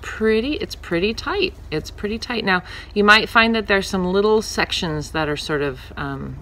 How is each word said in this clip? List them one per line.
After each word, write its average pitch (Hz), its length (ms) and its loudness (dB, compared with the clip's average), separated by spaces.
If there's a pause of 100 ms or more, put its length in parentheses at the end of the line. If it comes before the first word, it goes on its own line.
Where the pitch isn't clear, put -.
pretty, 220 540 0
it's - 180 -8
pretty 185 400 -2
tight. 359 400 -4 (160)
It's 156 200 -4
pretty 208 280 -6
tight. 226 260 -6
Now, 185 180 2 (300)
you 208 100 2
might 208 280 8
find 226 240 6
that 220 120 0
there's 196 220 2
some 185 160 0
little 202 380 4
sections 160 680 -2
that 160 140 0
are 147 120 -2
sort 143 240 -2
of, 135 180 -4 (160)
um, 139 460 -8